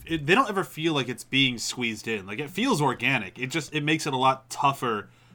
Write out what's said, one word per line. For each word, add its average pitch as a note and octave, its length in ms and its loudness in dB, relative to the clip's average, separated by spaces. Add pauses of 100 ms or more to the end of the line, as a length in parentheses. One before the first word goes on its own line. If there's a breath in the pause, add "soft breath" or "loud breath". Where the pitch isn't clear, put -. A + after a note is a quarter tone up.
it, D#3 200 -2
they F3 80 8
don't B3 140 4
ever G3 160 0
feel D#3+ 300 -2
like B2+ 140 0
it's A#2+ 160 -6
being C3 340 2
squeezed A2+ 500 -4
in. G2+ 180 -2
Like, G#2+ 120 -8
it C#3+ 120 -6
feels G#3+ 320 0
organic. B2 560 0
It B2+ 100 -4
just, D3+ 260 -6
it D3 100 -2
makes D#3 220 0
it C#3+ 60 -2
a C3+ 40 -2
lot C3 340 2
tougher B2 580 0 (260 soft breath)